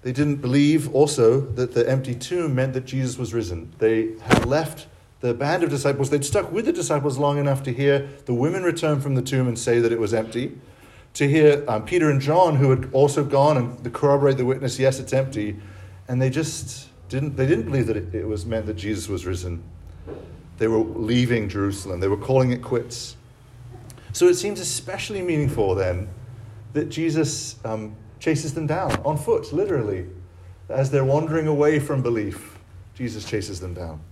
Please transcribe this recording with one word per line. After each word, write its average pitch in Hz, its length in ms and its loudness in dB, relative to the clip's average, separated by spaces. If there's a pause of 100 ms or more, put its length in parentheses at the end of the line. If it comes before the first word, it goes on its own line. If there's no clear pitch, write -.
They 127 100 -4
didn't 143 240 0
believe 143 560 2
also 131 480 6
that 123 340 -4
the 120 140 2
empty 131 280 -2
tomb 160 400 -2
meant 131 160 0
that 127 120 -4
Jesus 131 340 -4
was 110 140 -6
risen. 90 460 -6
They 110 440 2
had 117 240 2
left 151 420 -2 (320)
the 123 120 0
band 147 300 0
of 151 80 2
disciples. 139 400 0
They'd 147 140 2
stuck - 260 0
with 214 140 -2
the 349 80 2
disciples 147 460 0
long 143 200 2
enough 139 260 0
to 127 80 -4
hear 139 360 2 (160)
the 123 100 -2
women 170 300 0
return 156 360 0
from 139 140 -2
the 127 80 0
tomb 127 240 0
and 117 100 -2
say 120 220 2
that 117 140 4
it 113 80 0
was 107 120 0
empty, 113 460 -4 (560)
to 143 140 2
hear, 147 400 6
um, 107 160 0
Peter 160 260 2
and 139 100 4
John, 160 360 4
who 135 140 6
had - 220 2
also 143 320 4
gone 143 320 4
and 120 380 -4
corroborate 139 440 4
the 127 60 0
witness, 127 340 -2
"Yes, 131 200 2
it's 135 140 -6
empty." 107 440 -2 (520)
And 127 120 -2
they 131 100 2
just - 580 -6 (200)
didn't, 139 280 -4
they 131 100 2
didn't 190 200 2
believe 135 200 0
that 107 100 0
it, 90 160 -6
it 101 140 -6
was 107 180 -4
meant 113 220 -4
that 107 80 -6
Jesus 104 340 -6
was 90 160 -4
risen. 87 380 -6 (960)
They 110 80 2
were 113 120 2
leaving 113 680 0
Jerusalem. 98 520 -4
They 98 80 0
were 101 80 2
calling 131 340 2
it 123 100 -2
quits. - 560 -6 (960)
So 175 140 4
it 180 80 8
seems 202 240 -4
especially 190 640 -6
meaningful 139 540 0
then 92 320 -2 (640)
that - 160 -2
Jesus, 156 680 -2 (100)
um, 110 300 -8 (240)
chases 156 360 -2
them 160 140 -4
down 165 240 -2 (120)
on 147 140 0
foot, - 340 0
literally. 123 540 -2 (600)
As 135 240 0
they're 139 120 2
wandering 156 440 2
away 147 320 4
from 135 220 -2
belief, 110 540 -2 (380)
Jesus 107 300 -8
chases 98 340 -6
them 90 160 -10
down. 80 260 -10 (120)